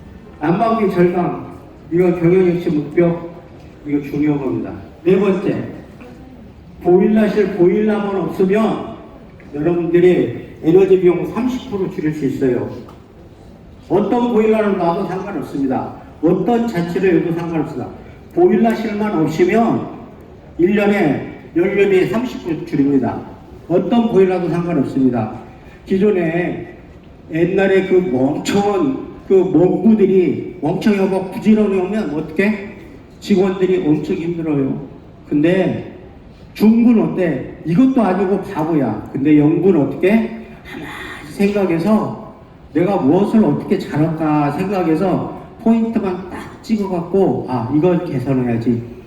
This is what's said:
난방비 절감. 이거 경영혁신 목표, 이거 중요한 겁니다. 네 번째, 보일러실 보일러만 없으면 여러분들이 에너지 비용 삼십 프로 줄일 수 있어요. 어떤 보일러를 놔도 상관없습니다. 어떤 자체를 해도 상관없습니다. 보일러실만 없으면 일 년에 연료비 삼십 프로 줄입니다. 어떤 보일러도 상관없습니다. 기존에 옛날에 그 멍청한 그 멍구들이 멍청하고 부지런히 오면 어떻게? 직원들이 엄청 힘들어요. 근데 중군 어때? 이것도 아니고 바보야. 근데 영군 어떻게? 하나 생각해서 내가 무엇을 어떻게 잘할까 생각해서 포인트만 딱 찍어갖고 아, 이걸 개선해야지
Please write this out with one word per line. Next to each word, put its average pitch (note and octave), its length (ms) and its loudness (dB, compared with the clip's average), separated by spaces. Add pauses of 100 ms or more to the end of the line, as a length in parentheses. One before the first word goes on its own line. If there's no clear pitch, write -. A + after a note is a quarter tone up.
(400)
난방비 G#3 540 0
절감. F3 580 0 (400)
이거 F3 260 2
경영혁신 E3+ 640 2
목표, E3+ 480 0 (540)
이거 C#3+ 160 -2
중요한 D3 400 -2
겁니다. A2 320 -6 (320)
네 F#3+ 160 4
번째, G3 600 -2 (1000)
보일러실 G3+ 760 2
보일러만 G3+ 600 2
없으면 F#3+ 800 -2 (580)
여러분들이 E3+ 960 2 (140)
에너지 F#3 360 6
비용 E3 280 2
삼십 A#3+ 440 -6
프로 F#3+ 200 -4
줄일 D3+ 240 -4
수 C#3+ 100 -6
있어요. B2 460 -2 (1160)
어떤 A#3+ 460 0
보일러를 G#3+ 460 2
놔도 E3+ 280 -2
상관없습니다. D3+ 840 -6 (300)
어떤 A3 440 0
자체를 F3 540 0
해도 E3 180 -2
상관없습니다. D#3+ 480 -6 (480)
보일러실만 G#3 880 0
없으면 G#3+ 680 0 (680)
일 F#3+ 180 2
년에 G3+ 800 -2
연료비 F#3+ 520 2
삼십 - 380 -4
프로 D#3 200 -6
줄입니다. C3+ 560 0 (480)
어떤 G#3 420 0
보일러도 F#3 380 2
상관없습니다. C3 840 -2 (500)
기존에 F3 920 -2 (520)
옛날에 F#3+ 580 2
그 F#3 80 4 (140)
멍청한 D3 960 0 (220)
그 G3 60 4
멍구들이 F#3 1300 2
멍청하고 F#3+ 680 0
부지런히 G3+ 480 2
오면 F3+ 360 -4
어떻게? G3 560 -2 (500)
직원들이 F#3 640 0
엄청 D#3 300 0
힘들어요. D#3+ 720 -4 (400)
근데 D#3+ 640 0 (600)
중군 A3+ 480 4
어때? D#3+ 540 -2 (100)
이것도 A3 380 4
아니고 F#3+ 400 0
바보야. C#3+ 720 -2
근데 D3+ 260 4
영군 E3+ 380 4
어떻게? F#3+ 680 0 (200)
하나 D#3 220 -14 (440)
생각해서 G3 1040 -2 (380)
내가 F#3 240 0
무엇을 F#3 480 2
어떻게 D3 340 -2
잘할까 D3+ 720 -2
생각해서 F3+ 880 -2 (220)
포인트만 A3 640 -2
딱 - 340 -16
찍어갖고 F#3 840 0
아, A#2+ 260 -4
이걸 D#3 300 2
개선해야지 B2 800 -2 (240)